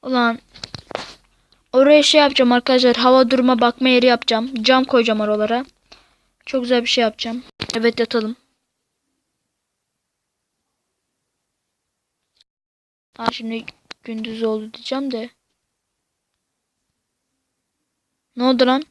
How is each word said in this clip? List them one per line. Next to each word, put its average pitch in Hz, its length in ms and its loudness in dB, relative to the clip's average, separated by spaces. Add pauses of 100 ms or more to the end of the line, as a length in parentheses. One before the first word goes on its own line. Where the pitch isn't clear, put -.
Ulan. 240 380 -2 (1300)
Oraya 285 300 6
şey 302 180 4
yapacağım 262 300 2
arkadaşlar. 247 440 2
Hava 254 340 4
duruma 254 320 2
bakma 247 280 0
yeri 247 160 4
yapacağım. 240 580 -2
Cam 262 200 2
koyacağım 226 380 0
oralara. 214 440 -2 (800)
Çok 262 180 -6
güzel 240 180 0
bir 240 60 -6
şey - 140 0
yapacağım. 233 420 -4 (320)
Evet 226 240 0
yatalım. 226 360 -4 (4000)
Aa, 233 140 -2
şimdi 226 340 -10 (380)
gündüz 220 400 -10
oldu 220 300 -6
diyeceğim 269 380 -8
de. 233 180 -10 (3000)
Ne 247 80 -6
oldu 254 220 2
lan? 262 260 0